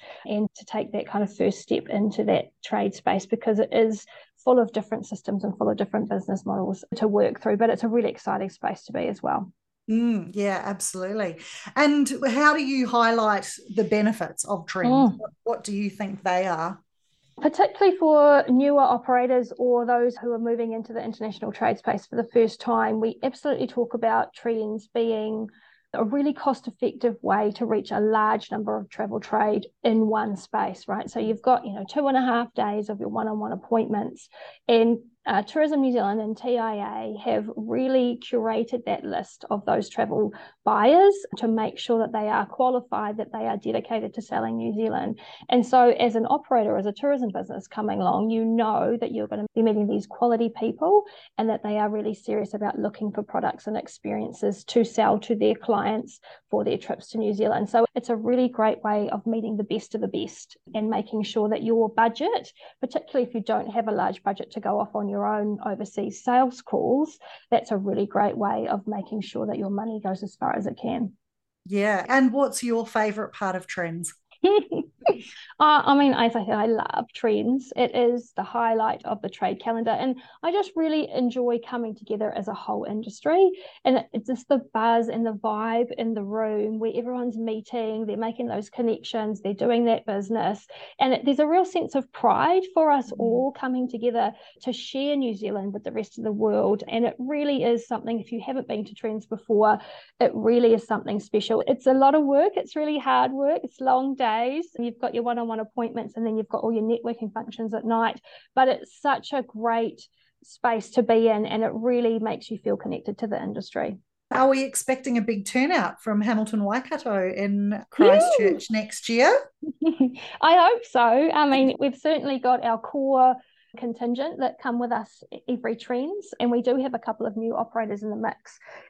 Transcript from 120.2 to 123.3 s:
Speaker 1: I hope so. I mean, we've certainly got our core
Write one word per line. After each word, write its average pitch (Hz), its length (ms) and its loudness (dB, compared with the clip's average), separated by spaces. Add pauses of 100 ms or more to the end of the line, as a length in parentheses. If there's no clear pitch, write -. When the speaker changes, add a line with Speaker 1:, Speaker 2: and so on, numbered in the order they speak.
Speaker 1:
I 339 300 8
hope 466 140 0
so. - 160 0
I 277 460 4
mean, 269 320 4
we've 269 180 0
certainly 285 420 0
got 247 240 2
our 226 160 0
core 262 560 4 (420)